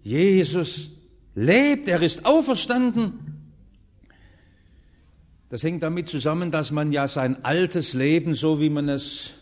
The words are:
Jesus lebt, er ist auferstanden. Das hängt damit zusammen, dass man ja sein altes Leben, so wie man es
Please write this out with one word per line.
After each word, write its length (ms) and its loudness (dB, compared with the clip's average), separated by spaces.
Jesus 880 2
lebt, 520 2
er 140 0
ist 240 0
auferstanden. 1300 0
Das 120 -8
hängt 220 -2
damit 240 -4
zusammen, 420 -2
dass 220 -2
man 200 0
ja 160 0
sein 380 -2
altes 480 0
Leben, 400 2
so 260 0
wie 120 2
man 180 -2
es 400 -6